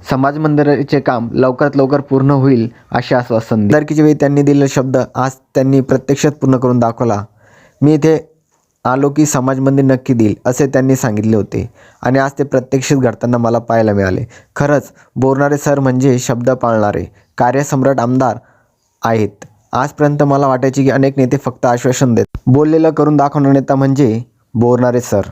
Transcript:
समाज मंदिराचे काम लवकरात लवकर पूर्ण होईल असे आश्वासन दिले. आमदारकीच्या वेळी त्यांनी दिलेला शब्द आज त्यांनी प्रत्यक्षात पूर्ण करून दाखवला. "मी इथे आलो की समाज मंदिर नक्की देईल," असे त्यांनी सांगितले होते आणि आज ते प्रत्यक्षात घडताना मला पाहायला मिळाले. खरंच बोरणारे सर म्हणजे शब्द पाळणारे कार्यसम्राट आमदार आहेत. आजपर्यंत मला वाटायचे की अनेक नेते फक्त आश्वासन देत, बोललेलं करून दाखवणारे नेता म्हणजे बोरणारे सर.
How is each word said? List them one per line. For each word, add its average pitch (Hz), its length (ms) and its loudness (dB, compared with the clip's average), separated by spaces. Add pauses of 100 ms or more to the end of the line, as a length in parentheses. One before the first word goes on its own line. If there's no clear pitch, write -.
समाज 139 280 -2
मंदिराचे 147 600 0
काम 117 320 -4
लवकरात 127 440 0
लवकर 139 260 0
पूर्ण 135 300 0
होईल 131 380 2 (220)
असे 123 240 -2
आश्वासन 120 400 -2
दिले. 107 80 0
आमदारकीच्या 151 400 0
वेळी 151 120 4
त्यांनी 143 260 0
दिलेला 143 280 2
शब्द 135 280 -2 (180)
आज 127 160 -4 (240)
त्यांनी 135 260 2
प्रत्यक्षात 139 500 0
पूर्ण 131 260 0
करून 123 220 0
दाखवला. 113 460 -2 (560)
"मी 147 120 4
इथे 156 380 0 (540)
आलो 135 240 0
की 147 160 0
समाज 131 340 -2
मंदिर 139 260 2
नक्की 131 280 0
देईल," 110 220 2 (100)
असे 135 220 0
त्यांनी 131 280 0
सांगितले 110 400 -2
होते 101 360 -4 (300)
आणि 127 180 0
आज 135 120 -2
ते 143 120 -6
प्रत्यक्षात 135 540 -2
घडताना 123 400 0
मला 117 220 0
पाहायला 113 340 0
मिळाले. 95 320 -2 (300)
खरंच 143 360 -2 (240)
बोरणारे 135 420 0
सर 143 220 -2
म्हणजे 127 400 0
शब्द 120 300 -4
पाळणारे 110 560 -2 (320)
कार्यसम्राट 131 640 0
आमदार 123 380 0 (680)
आहेत. 110 420 -2 (280)
आजपर्यंत 147 500 -2
मला 139 240 0
वाटायचे 131 360 0
की 135 60 2
अनेक 135 280 0
नेते 131 200 0
फक्त - 280 -6
आश्वासन 123 500 0
देत, 107 100 0 (220)
बोललेलं 156 440 2
करून 151 260 2
दाखवणारे 143 360 2
नेता 135 220 0
म्हणजे 135 480 0 (300)
बोरणारे 120 480 2
सर. 107 200 -2 (100)